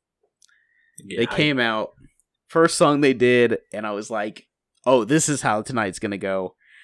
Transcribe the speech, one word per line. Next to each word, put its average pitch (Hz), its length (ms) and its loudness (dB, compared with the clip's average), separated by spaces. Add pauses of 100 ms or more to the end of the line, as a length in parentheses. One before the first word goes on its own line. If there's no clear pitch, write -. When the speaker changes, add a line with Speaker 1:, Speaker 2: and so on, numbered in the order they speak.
(1080)
Speaker 1:
Get - 100 -8
Speaker 2:
they 117 100 0
Speaker 1:
hyped. - 80 -10
Speaker 2:
came 151 240 0
out, 110 340 -2 (540)
first 165 300 2
song 147 240 2
they 139 120 4
did, 120 460 4 (140)
and 107 140 -10
I 107 40 -6
was 104 180 -8
like, 107 380 -8 (380)
"Oh, 123 180 4
this 151 260 2
is 143 120 -4
how 110 200 0
tonight's 110 380 -6
gonna 101 180 -6
go." 95 380 -6 (280)